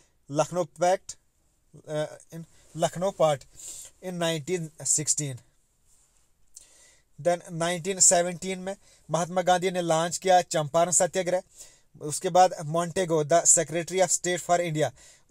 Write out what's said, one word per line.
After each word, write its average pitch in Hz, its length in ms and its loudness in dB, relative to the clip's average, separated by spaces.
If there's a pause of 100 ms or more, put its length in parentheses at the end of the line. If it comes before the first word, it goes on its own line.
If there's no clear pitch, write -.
(300)
लखनऊ 165 340 -2
पैक्ट, 180 520 -2 (720)
अ, 151 300 -6 (160)
in 165 100 -14 (320)
लखनऊ 170 340 -2
पार्ट 156 340 2 (600)
in 185 80 -8
नाइनटीन 165 580 -4 (160)
सिक्सटीन। 143 500 -2 (1900)
Then 175 300 -2
नाइनटीन 175 480 -4
सेवनटीन 180 580 2
में 190 180 -8 (340)
महात्मा 175 320 -2
गांधी 180 280 2
ने 180 120 -2
लॉन्च 165 340 0
किया 180 260 4
चंपारण 165 480 0
सत्याग्रह। 180 520 0 (580)
उसके 151 280 -6
बाद 180 320 6
Montego, 165 640 0
the 160 180 4
Secretary 170 640 2
of - 20 2
State 175 340 -2
for 175 180 0
India, 151 300 -2 (400)